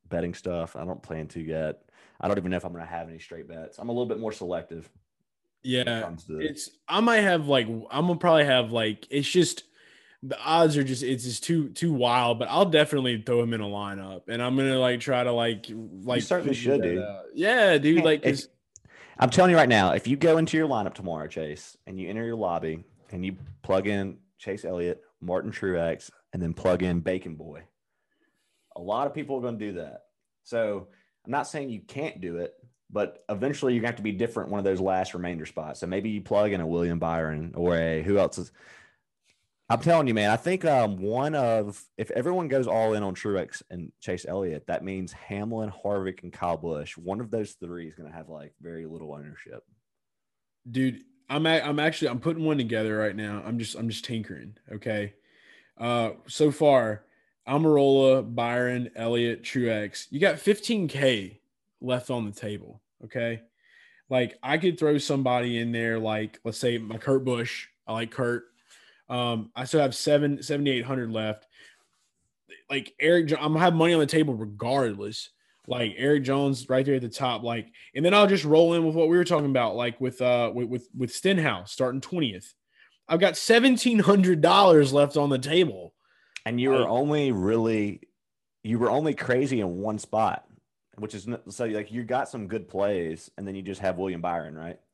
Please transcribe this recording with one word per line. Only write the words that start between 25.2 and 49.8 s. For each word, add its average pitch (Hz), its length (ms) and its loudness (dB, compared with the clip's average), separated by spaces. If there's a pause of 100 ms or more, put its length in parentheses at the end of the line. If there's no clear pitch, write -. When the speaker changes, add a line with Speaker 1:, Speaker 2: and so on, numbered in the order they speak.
Speaker 1:
Martin 87 320 -4
Truex, 85 580 -4 (220)
and 90 100 -6
then 82 120 -4
plug 90 280 0
in 90 180 0
Bacon 92 360 -6
Boy, 78 260 -18 (1120)
a 87 40 -12
lot 110 260 -2
of 139 80 -6
people 139 220 -6
are 120 60 -6
gonna 117 160 -6
do 104 140 -6
that. 78 320 -12 (400)
So 104 440 -4 (380)
I'm 113 60 -8
not 139 140 -4
saying 143 220 -8
you 110 140 -10
can't - 400 -10
do 85 160 -8
it, 85 160 -8 (360)
but - 380 -6
eventually 127 460 -2
you're 113 80 0
gonna 120 80 -2
have 117 60 -8
to 104 60 -12
be 104 100 -4
different 107 380 -4
one 104 80 -4
of 98 60 -4
those 95 160 0
last 95 320 -2
remainder 87 320 -8
spots. 78 360 -12
So 87 60 -8
maybe 95 220 -4
you 104 140 -6
plug 104 300 2
in 92 100 -2
a 80 40 -4
William 85 320 0
Byron 82 560 -4
or 87 220 0
a, 82 260 0
who 101 140 0
else 92 220 0
is, - 140 -12 (1160)
I'm 117 120 2
telling 160 280 4
you, 113 60 2
man, 104 160 4
I 113 60 4
think, 185 280 -4
um, 120 320 2
one 123 400 -4
of, 113 440 0 (160)
if 107 160 -8
everyone 170 360 -2
goes 131 180 0
all 110 280 2
in 104 100 -2
on 92 100 -4
Truex 95 560 -4
and 87 300 -12
Chase 90 260 -6
Elliott, 87 400 -6
that - 160 -4
means 95 300 -8
Hamlin, 107 580 -8 (140)
Harvick, 98 400 -4
and 87 80 -14
Kyle 85 240 -2
Busch, 78 400 -8
one 92 240 -8
of 113 100 -10
those 107 220 -4
three 87 340 -14
is 78 80 -18
gonna 78 180 -20
have, 82 160 -18
like, 73 320 -18
very 82 260 -12
little 78 260 -14
ownership. 73 500 -18 (1040)